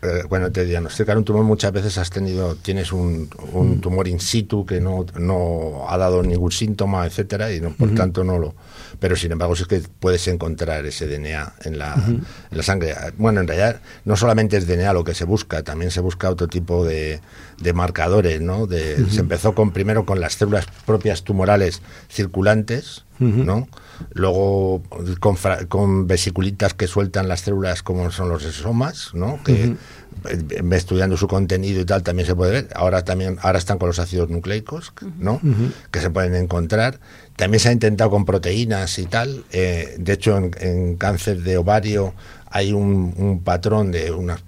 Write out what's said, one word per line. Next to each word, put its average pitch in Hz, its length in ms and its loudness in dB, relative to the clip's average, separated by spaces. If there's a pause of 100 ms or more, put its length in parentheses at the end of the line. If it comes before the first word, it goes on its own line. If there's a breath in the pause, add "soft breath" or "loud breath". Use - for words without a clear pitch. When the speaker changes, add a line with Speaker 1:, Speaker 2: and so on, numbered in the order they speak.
Speaker 1:
eh, 87 260 -2
cuando 92 240 0
te 90 140 0
diagnostican 87 500 0
un 110 80 2
tumor 107 200 4
muchas 104 280 2
veces 98 240 -2
has 90 140 -2
tenido, 92 460 -2
tienes 95 360 -4
un, 85 380 0 (240)
un 92 240 4
Speaker 2:
Mm. - 20 0
Speaker 1:
tumor 92 260 0
in 87 140 -2
situ 104 460 0
que 90 160 0
no, 92 240 0 (120)
no 85 720 0
ha 90 80 0
dado 90 260 4
ningún 87 300 2
síntoma, 98 540 0
etcétera, 101 480 -4
y 82 80 -4
no, 82 80 -2
por 107 180 2
Speaker 2:
Ujú. 107 80 2
Speaker 1:
tanto 92 260 2
no 90 160 0
lo, 78 160 -2 (460 loud breath)
pero 90 160 2
sin 87 160 -2
embargo 85 240 0
sí 87 80 -2
que 90 160 0 (180)
puedes 92 300 2
encontrar 82 560 -4
ese 76 220 -6
D 73 100 -4
N 76 180 -6
A 76 200 -8 (100)
en 80 140 -6
la, 73 160 -6
Speaker 2:
Ujú. 110 160 2 (400 loud breath)
Speaker 1:
en 80 80 -8
la - 40 -2
sangre. 85 320 0 (220)
Bueno, 107 240 2
en 87 80 0
realidad 98 320 0 (240 loud breath)
no 104 100 2
solamente 110 440 4
es 92 80 0
D 87 80 2
N 87 100 2
A 101 80 2
lo 87 120 2
que 82 100 -2
se 87 100 -4
busca, 85 380 0
también 80 280 -4
se 90 120 -2
busca 90 260 -2
otro 87 200 0
tipo 87 360 0
de, 78 380 -2 (400 loud breath)
de 87 100 2
marcadores, 87 680 2
¿no? 95 240 -2
De, 78 340 -2
Speaker 2:
Ujú. 98 100 2
Speaker 1:
se 107 100 2
empezó 87 340 2
con, 107 160 4
primero 98 340 0
con 95 160 0
las 80 140 -2
células 104 320 2 (180)
propias 104 380 0
tumorales 98 580 4 (300 loud breath)
circulantes, 92 320 -2 (800)
Speaker 2:
Ujú. 120 240 4
Speaker 1:
¿no? 104 240 0 (460 loud breath)
Luego 95 680 2 (380)
con 101 160 4
fra-, 92 300 0
con 95 420 2
vesiculitas 95 680 0
que 95 140 -2
sueltan 95 400 0
las 87 140 -4
células 95 420 -2
como 90 260 -2
son 90 180 -4
los 82 140 -2
rizomas, 110 720 -4
¿no? 104 300 -4
Que 135 80 4 (160)
Speaker 2:
Ujú. 117 80 -2 (520 loud breath)
Speaker 1:
eh, 85 340 -4 (100)
estudiando 92 440 2
su 95 120 0
contenido 95 520 0
y 92 40 0
tal 95 180 0
también 87 240 0
se 90 80 2
puede 90 160 2
ver. 131 240 -2
Ahora 90 300 2
también, 92 380 -2
ahora 92 160 2
están 90 200 -2
con 90 80 0
los 87 140 0
ácidos 87 280 0
nucleicos, 101 640 -6 (280)
¿no? 98 140 0
Speaker 2:
Ujú. 123 360 2 (220 loud breath)
Speaker 1:
Que 80 80 -2
se 87 100 0
pueden 90 240 0
encontrar. 90 640 0 (380 loud breath)
También 104 240 4
se 120 80 4
ha 120 40 6
intentado 110 380 4
con 101 140 4
proteínas 95 720 -2
y 90 80 -4
tal. 117 460 -4
Eh, 85 480 -2
de 90 120 0
hecho, 101 240 2
en, 92 220 0
en 90 380 0
cáncer 95 460 0
de 92 160 2
ovario 101 560 2 (360 loud breath)
hay 101 220 0
un, 98 440 2
un 92 280 0
patrón 95 480 2
de 85 180 -2
unas 87 380 -4